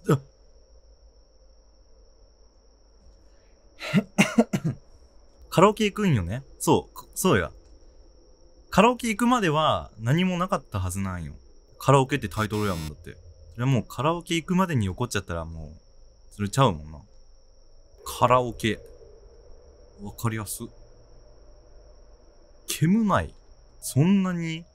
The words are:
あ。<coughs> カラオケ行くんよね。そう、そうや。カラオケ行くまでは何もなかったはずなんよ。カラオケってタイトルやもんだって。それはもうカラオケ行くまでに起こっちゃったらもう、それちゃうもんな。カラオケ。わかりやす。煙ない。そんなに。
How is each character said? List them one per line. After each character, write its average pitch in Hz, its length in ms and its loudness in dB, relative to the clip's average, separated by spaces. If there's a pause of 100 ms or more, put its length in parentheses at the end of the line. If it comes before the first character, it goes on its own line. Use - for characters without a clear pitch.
あ。 139 100 4 (3500)
<coughs> - 960 0 (760)
カ - 120 4
ラ 202 80 8
オ 214 40 0
ケ 214 120 0
行 202 80 -2
く 208 140 0
ん 160 80 4
よ 95 80 0
ね。 107 200 -6 (160)
そ 131 340 2
う、 - 60 -16 (140)
そ 175 240 2
う - 20 4
や。 80 120 -6 (1200)
カ - 120 4
ラ 233 100 6
オ 247 60 -2
ケ 240 100 -6
行 220 120 -2
く 240 80 2
ま 247 120 4
で 185 100 2
は 143 500 0
何 139 260 2
も 185 120 0
な 180 100 -2
か 185 100 -2
っ 143 60 -8
た - 160 -6
は 92 120 -4
ず 95 80 -6
な 95 160 -4
ん 87 80 -10
よ。 73 100 -12 (460)
カ - 140 4
ラ 139 80 6
オ 131 60 0
ケ 143 100 -2
っ - 20 -2
て 110 80 -8
タ 110 160 -4
イ 104 60 -4
ト 107 120 -2
ル 104 60 -2
や 95 80 -2
も 80 100 -8
ん 78 40 -8
だ 73 60 -14
っ - 20 -20
て。 - 200 -18 (360)
そ - 60 -18
れ 120 60 -2
は 135 60 2
も 120 100 2
う - 60 -8
カ - 160 -8
ラ 160 100 2
オ 170 100 -6
ケ 165 120 -4
行 165 120 -2
く 185 80 -2
ま 185 120 2
で 165 80 -2
に 107 120 2
起 92 80 -4
こ 123 100 -4
っ - 20 -8
ち 107 100 -4
ゃ 98 40 -2
っ - 20 -12
た 87 120 -8
ら 82 100 -8
も 80 220 -12
う、 73 40 -16 (600)
そ - 100 -10
れ 101 80 -2
ち - 100 -2
ゃ 139 60 8
う 104 80 4
も 73 100 -10
ん 78 80 -16
な。 73 100 -16 (1040)
カ - 220 0
ラ 127 140 6
オ 120 120 -4
ケ。 107 260 -4 (1200)
わ 101 100 -12
か - 180 -4
り 110 80 -6
や 107 80 -6
す。 - 180 -10 (2000)
煙 202 380 2
な 165 160 2
い。 78 120 -8 (460)
そ - 220 -2
ん 190 200 4
な 185 120 -2
に。 165 420 -8